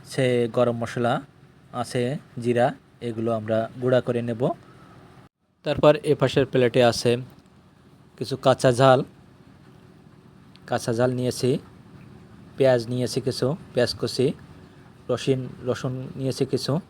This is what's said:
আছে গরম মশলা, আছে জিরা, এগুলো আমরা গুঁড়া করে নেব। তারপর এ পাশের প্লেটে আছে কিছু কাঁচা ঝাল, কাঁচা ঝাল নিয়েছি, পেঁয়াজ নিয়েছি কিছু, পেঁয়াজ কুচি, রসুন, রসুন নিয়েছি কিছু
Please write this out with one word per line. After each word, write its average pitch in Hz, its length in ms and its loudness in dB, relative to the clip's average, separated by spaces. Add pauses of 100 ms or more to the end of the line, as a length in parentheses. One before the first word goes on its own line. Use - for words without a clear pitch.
আছে - 260 -2 (220)
গরম 120 300 2
মশলা, 117 360 -2 (580)
আছে 123 300 -4 (380)
জিরা, 120 260 2 (340)
এগুলো 113 320 -4
আমরা 110 260 -2 (200)
গুঁড়া 127 220 2
করে 117 220 -4
নেব। 117 200 -4 (1200)
তারপর 147 260 4 (120)
এ 151 100 2
পাশের 135 320 2
প্লেটে 127 380 2
আছে 117 280 2 (1000)
কিছু - 220 -8
কাঁচা 131 360 4
ঝাল, 131 280 6 (1700)
কাঁচা 123 260 -4
ঝাল 123 200 0
নিয়েছি, 123 380 -2 (1040)
পেঁয়াজ 127 340 4
নিয়েছি 123 320 -4
কিছু, 123 260 -4 (240)
পেঁয়াজ 123 240 0
কুচি, 123 320 -2 (840)
রসুন, 131 320 0 (240)
রসুন 127 280 -4 (240)
নিয়েছি 135 300 -2
কিছু 131 260 -4 (180)